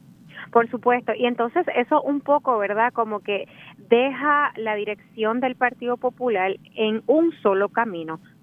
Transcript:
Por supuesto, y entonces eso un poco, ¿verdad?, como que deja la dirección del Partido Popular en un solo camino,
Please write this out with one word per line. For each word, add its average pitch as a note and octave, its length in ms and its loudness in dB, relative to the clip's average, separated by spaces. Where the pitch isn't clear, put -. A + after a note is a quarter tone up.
Por A#3 180 4
supuesto, A#3+ 480 0
y B3 80 0
entonces A#3+ 400 0
eso B3+ 280 2
un C#4+ 160 -2
poco, C#4 400 0
¿verdad?, G#3 340 0
como G#3+ 280 -4
que G3+ 260 -6
deja C4+ 680 2
la A3 180 -4
dirección G#3+ 640 -4
del B3+ 160 -2
Partido A#3+ 420 -2
Popular A3+ 600 -2
en A3 320 0
un D#4+ 340 4
solo G3+ 280 2
camino, E3+ 500 -4